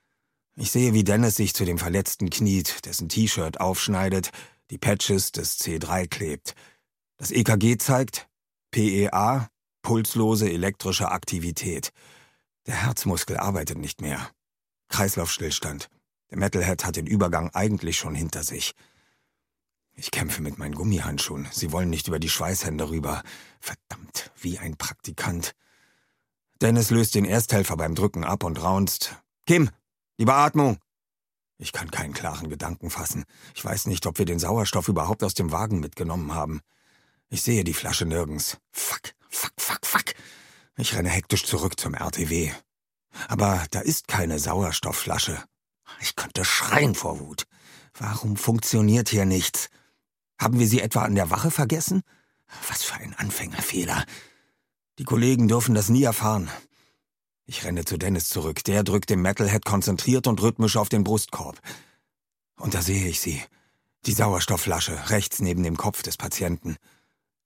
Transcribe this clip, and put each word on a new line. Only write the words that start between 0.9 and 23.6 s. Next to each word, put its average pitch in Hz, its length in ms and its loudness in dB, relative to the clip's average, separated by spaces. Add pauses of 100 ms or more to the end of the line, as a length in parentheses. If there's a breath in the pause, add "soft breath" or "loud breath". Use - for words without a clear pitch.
wie 107 120 6
Dennis 107 320 4
sich 101 180 0
zu - 80 -2
dem 87 140 0
Verletzten 90 520 -2
kniet, 95 560 0
dessen - 220 -6
T-Shirt 95 540 0
aufschneidet, 95 720 0 (380 loud breath)
die - 80 -10
Patches - 540 0
des - 260 -4
C 82 220 -4
drei 90 260 -2
klebt. - 480 -6 (640 soft breath)
Das - 140 -6
E 117 120 4
K 113 120 4
G 110 240 4
zeigt 131 480 0 (420)
P 101 320 2
E 104 100 2
A, 113 360 2 (340)
pulslose 110 640 2
elektrische 92 600 -2
Aktivität. 85 800 -4 (800 soft breath)
Der 95 160 -2
Herzmuskel 101 540 -2
arbeitet 80 420 -4
nicht 73 200 -10
mehr. 71 300 -6 (600)
Kreislaufstillstand. 82 1000 -2 (400)
Der - 80 -10
Metalhead 92 480 0
hat 82 120 -4
den 78 100 -4
Übergang 85 480 0
eigentlich 92 420 0
schon 80 160 -6
hinter 78 300 -6
sich. - 320 -6 (1200)
Ich - 160 -12
kämpfe - 320 -4
mit 73 160 -6
meinen 71 160 -6
Gummihandschuhen. 73 760 -2
Sie 82 200 -4
wollen 87 180 0
nicht 80 180 -2
über 80 120 0
die 80 100 -2
Schweißhände 80 640 -2
rüber. 73 320 -4 (360 loud breath)
Verdammt, - 800 -12